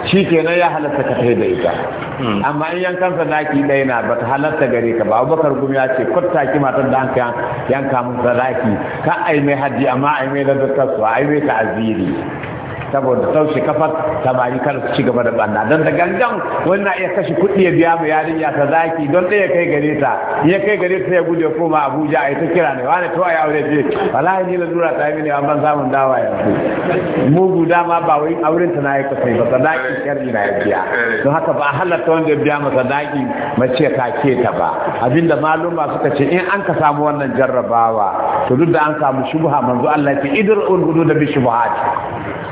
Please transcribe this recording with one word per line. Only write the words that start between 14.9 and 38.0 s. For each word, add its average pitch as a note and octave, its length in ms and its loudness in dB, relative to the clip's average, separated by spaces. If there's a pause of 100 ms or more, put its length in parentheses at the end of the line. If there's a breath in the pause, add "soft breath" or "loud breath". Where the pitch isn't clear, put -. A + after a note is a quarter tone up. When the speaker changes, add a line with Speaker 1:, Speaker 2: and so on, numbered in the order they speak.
Speaker 1:
ci C#3 80 0
gaba B2 160 0
da A#2 80 2
banna. G#2+ 400 0
Don D#3 160 2
da D#3 80 0
gangan G3 480 0 (240)
wani G3 160 2
na G3+ 160 -2
iya F#3 160 -4
kashe F3+ 240 -2
kuɗi G3 240 2
ya F3 80 4
biya E3 300 4
mu D#3+ 100 -2
yarinya D#3 400 0
ta C#3 160 0
zaki D#3+ 400 0
don F3+ 240 2
ɗaya G3+ 160 2
kai E3+ 240 2
gare D3+ 320 0
ta. B2 100 0 (300)
In D3+ 80 4
ya G3 80 2
kai G#3 180 0
gare F3+ 300 0
ta F3 80 0
ya E3+ 80 4
gudu E3 180 0
ya D#3 140 2
koma D#3 320 0
Abuja D3 320 0
a C#3+ 120 0
yi C#3+ 40 0
ta D#3+ 160 -2
kira D#3+ 240 2
ne, B2+ 80 -4
"Wane E3 320 0
to E3+ 80 0
a F3+ 80 0
yi E3 160 0
aure D3+ 160 0
ce?" C#3+ 480 0
"Wallahi F#3 400 0
ni F3+ 80 -2
lalura E3+ 400 0
ta D3 80 0
yi D3+ 160 -2
mini, D3+ 80 -2
amma C#3+ 240 0
ban C#3+ 80 0
samun D3 320 0
dawa C3+ 240 2
yanzu." D#3+ 1120 0
Mugu F#3 380 4
dama E3+ 340 2
ba D#3 160 2
wai D#3+ 240 0
auren E3+ 320 2
ta D3 60 0
na C#3 180 0
ya C#3 80 0
kasai B2+ 320 0
ba, A2+ 60 2 (100)
sadaki B2+ 480 0
sharri C3+ 300 -4
na G#2+ 100 0
ya G2+ 160 0
biya. G2+ 220 0 (420)
Don C#3 100 2
haka D#3+ 200 0
ba C#3+ 180 0
a C#3 80 -4
halatta E3+ 320 0
wanda D#3+ 200 2
ya D3 120 4
biya D3 160 2
masa C3+ 240 0
sadaki C#3 400 -2 (340)
mace C3 300 0
ya B2 80 2
take B2 480 0
ta G#2+ 80 2
ba. E2+ 560 -2
Abinda D3+ 320 2
maluma D#3+ 560 0
suka E3 240 0
ce C#3 80 2
in F3 160 2
an F#3+ 240 -2
ka E3+ 160 0
samu D3 240 2
wannan C#3 320 -2
jarrabawa, A#2 1120 0